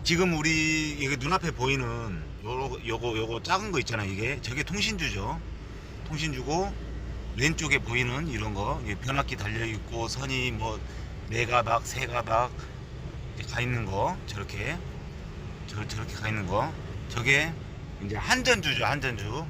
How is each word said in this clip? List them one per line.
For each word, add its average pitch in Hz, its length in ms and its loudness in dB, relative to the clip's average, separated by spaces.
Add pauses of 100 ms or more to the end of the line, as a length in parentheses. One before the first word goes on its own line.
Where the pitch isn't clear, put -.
지금 170 340 6
우리 156 640 4
여기 139 140 2
눈앞에 165 320 2
보이는 117 720 0 (200)
요러-, 127 420 -4
요거, 113 320 0
요거 110 240 -2
작은 190 300 2
거 165 80 2
있잖아요. 107 280 0
이게, 110 360 -2
저게 127 180 -2
통신주죠. 160 800 0 (680)
통신주고, 151 640 0 (680)
왼쪽에 143 420 4
보이는 123 480 0
이런 110 260 -2
거, 113 320 0
이 107 80 0
변압기 131 420 0
달려있고, 110 720 -2
선이 127 440 0
뭐, 110 280 -2 (480)
네 117 200 2
가닥, 117 400 4
세 127 180 -2
가닥 120 460 2 (840)
이렇게 - 160 -6
가 117 100 0
있는 120 240 0
거, 107 300 0 (120)
저렇게, 104 500 -4 (880)
저-, 104 220 -4
저렇게 - 260 -4
가 - 140 -4
있는 107 180 0
거, 110 260 2 (380)
저게 135 420 4 (540)
이제 202 100 -2
한전주죠, 208 680 4
한전주. 123 640 0